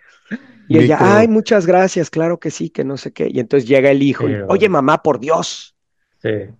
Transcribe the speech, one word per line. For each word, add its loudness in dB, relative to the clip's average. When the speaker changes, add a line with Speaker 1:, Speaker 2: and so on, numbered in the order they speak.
Speaker 1:
Y 4
ella, 4
Speaker 2:
Micro. 4
Speaker 1:
"Ay, 4
muchas 0
gracias, 0
claro -4
que -8
sí, -10
que -6
no -6
sé -14
qué". -4
Y -4
entonces -2
llega 4
el 2
hijo 0
y, -2
Speaker 3:
Pero -8
Speaker 1:
"Oye, 2
mamá, 0
por 0
Dios". -4
Speaker 3:
Sí. -6